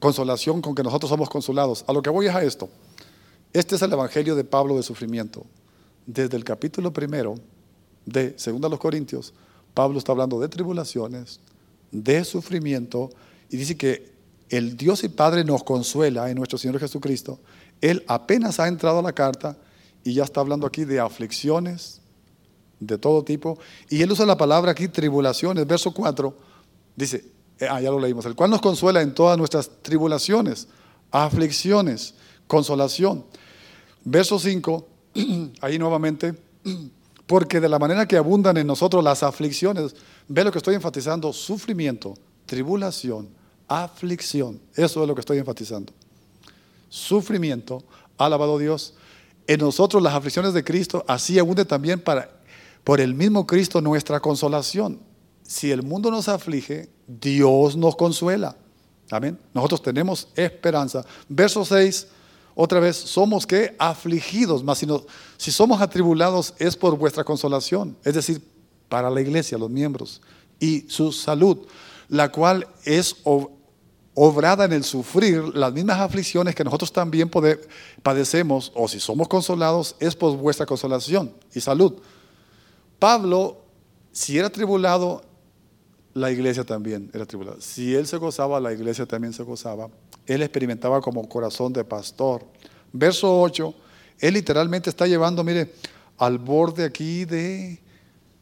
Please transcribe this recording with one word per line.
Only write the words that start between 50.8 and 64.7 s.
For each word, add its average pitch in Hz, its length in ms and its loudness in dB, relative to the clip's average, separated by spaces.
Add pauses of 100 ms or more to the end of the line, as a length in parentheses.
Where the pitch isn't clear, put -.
así 135 300 0
abunde 180 260 4
también 156 360 -2
para, 139 300 -2 (540)
por 143 160 4
el 127 140 2
mismo 196 300 2
Cristo 180 360 2
nuestra 147 400 0
consolación". 147 800 -2 (420)
Si - 300 -4
el 131 100 -2
mundo 190 300 -2
nos 220 160 -4
aflige, 156 600 -4 (200)
Dios 139 680 4
nos 165 200 2
consuela. 175 600 0 (540)
Amén. 139 280 -4 (140)
Nosotros 139 300 0
tenemos 156 540 -2
esperanza. 156 680 -2 (240)
Verso 196 360 2
seis, 190 420 2 (480)
otra 165 240 4
vez, 170 180 4
"somos", 202 500 0
¿qué? 202 320 2
"Afligidos, 165 840 0
mas 139 160 0